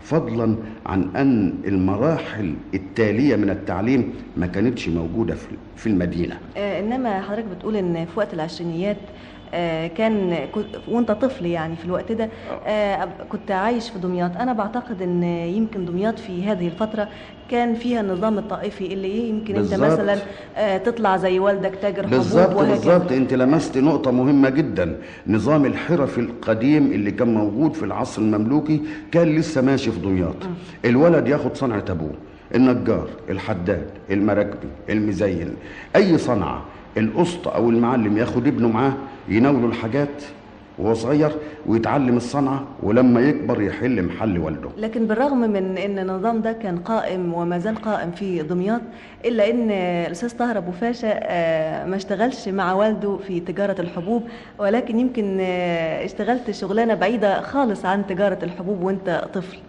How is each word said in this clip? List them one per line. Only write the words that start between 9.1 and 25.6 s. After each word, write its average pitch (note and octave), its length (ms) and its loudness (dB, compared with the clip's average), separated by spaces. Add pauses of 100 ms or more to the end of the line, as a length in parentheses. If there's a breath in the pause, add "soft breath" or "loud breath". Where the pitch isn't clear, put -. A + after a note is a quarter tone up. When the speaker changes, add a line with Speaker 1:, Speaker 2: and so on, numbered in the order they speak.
Speaker 2:
آه، E3 340 -2
كان G3 480 0 (180)
كنت، G#3 140 -4 (200)
وأنت A#3 240 0
طفل B3+ 340 0
يعني E3 300 -2
في E3 100 -12
الوقت F3+ 260 -4
ده، A3 180 -2 (360 loud breath)
آه، G3+ 420 0 (220)
كنت G#3 220 -6
عايش A3 380 0
في G3 100 -10
دمياط. F3+ 380 -2
أنا B3 160 -2
بعتقد A3 480 -4
إن F3+ 220 0
يمكن F3 600 -2
دمياط G3 340 -2
في F3+ 240 -8
هذه F#3+ 240 -2
الفترة G#3+ 420 -4 (400 loud breath)
كان A#3+ 260 0
فيها A#3+ 260 -2
النظام G3+ 360 0
الطائفي F#3+ 560 -6
اللي F#3+ 140 -4
إيه، A3+ 220 -2
يمكن G#3+ 260 -4
أنت G#2 140 0
Speaker 1:
بالظبط. D3+ 220 2
Speaker 2:
مثلًا، G3+ 260 2 (400 loud breath)
آه، G3 200 0
تطلع G3+ 400 0
زي F#3 220 2
والدك G3 320 2 (100)
تاجر G3 200 -2
حبوب A2 100 0
Speaker 1:
بالظبط، C#3+ 440 6
Speaker 2:
وهكذا. G3 180 4
Speaker 1:
بالظبط. D#3 380 4
أنت C3 220 2
لمست C3 440 4
نقطة C#3 340 4
مهمة C3+ 380 6
جدًا. G#2+ 480 0 (300 loud breath)
نظام C3 380 4